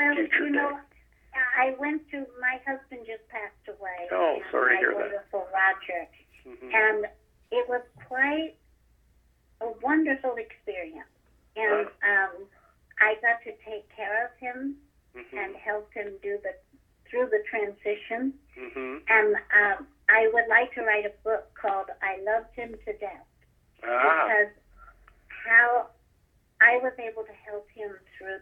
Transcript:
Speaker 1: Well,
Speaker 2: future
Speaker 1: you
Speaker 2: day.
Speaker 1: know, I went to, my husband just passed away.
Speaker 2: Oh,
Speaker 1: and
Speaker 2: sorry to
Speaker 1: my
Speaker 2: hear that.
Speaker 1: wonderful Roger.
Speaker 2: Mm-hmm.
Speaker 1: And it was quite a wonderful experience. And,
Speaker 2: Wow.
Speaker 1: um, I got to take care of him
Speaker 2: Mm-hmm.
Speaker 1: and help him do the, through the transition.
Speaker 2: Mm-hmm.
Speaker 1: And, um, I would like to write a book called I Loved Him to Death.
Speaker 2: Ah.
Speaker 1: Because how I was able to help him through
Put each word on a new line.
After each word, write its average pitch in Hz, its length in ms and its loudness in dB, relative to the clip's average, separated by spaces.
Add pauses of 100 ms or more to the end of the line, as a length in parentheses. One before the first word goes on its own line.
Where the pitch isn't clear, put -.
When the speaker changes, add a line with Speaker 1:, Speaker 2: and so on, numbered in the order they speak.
Speaker 1:
Well, 294 80 4
Speaker 2:
future 302 320 2
Speaker 1:
you 285 60 0
Speaker 2:
day. 285 100 2
Speaker 1:
know, 285 160 -2 (800)
I 262 220 2
went 302 320 -4
to, 277 140 -8 (120)
my 254 240 -2
husband 262 480 -10
just 220 160 -14
passed - 400 -14
away. 185 460 -10
Speaker 2:
Oh, 180 260 0
Speaker 1:
and - 140 -10
Speaker 2:
sorry 127 180 4
to 123 40 6
Speaker 1:
my - 40 2
Speaker 2:
hear - 160 2
that. - 60 -2 (100)
Speaker 1:
wonderful - 400 -8
Roger. 190 520 -2 (440)
Speaker 2:
Mm-hmm. 127 240 -18
Speaker 1:
And 214 280 4 (520)
it 247 180 0
was 247 140 -2 (240)
quite 294 480 0 (1040)
a 226 80 -4 (140)
wonderful 277 560 2
experience. 185 720 -12 (460)
And, 208 340 0
Speaker 2:
Wow. 196 400 2
Speaker 1:
um, 185 160 -14 (560)
I 214 180 4
got 233 240 0
to 220 80 -12 (140)
take 214 300 -12
care 220 300 -4
of - 120 -14
him 262 380 -8 (340)
Speaker 2:
Mm-hmm. - 280 -16
Speaker 1:
and 196 180 -8
help 208 360 -8
him 208 200 -10 (100)
do 202 220 -6
the, 190 100 -8 (560)
through 247 240 0
the 214 160 2
transition. 214 840 -4 (220)
Speaker 2:
Mm-hmm. 262 560 -10
Speaker 1:
And, 214 240 6 (160)
um, 208 360 4 (220)
I 220 240 6
would 233 160 2
like 240 260 4
to 247 80 -6
write 208 220 2
a 208 60 -4 (140)
book 220 260 -2 (100)
called 196 260 -2 (140)
I 190 220 -4
Loved 220 320 -2
Him 233 220 -10 (100)
to 214 120 -6
Death. 190 280 -10 (560)
Speaker 2:
Ah. 127 440 4
Speaker 1:
Because 208 280 2 (920)
how 240 400 6 (760)
I 240 220 8
was 254 180 0
able 220 240 -8
to 214 80 -16 (140)
help 208 280 -10
him 214 160 -10 (280)
through 190 240 -10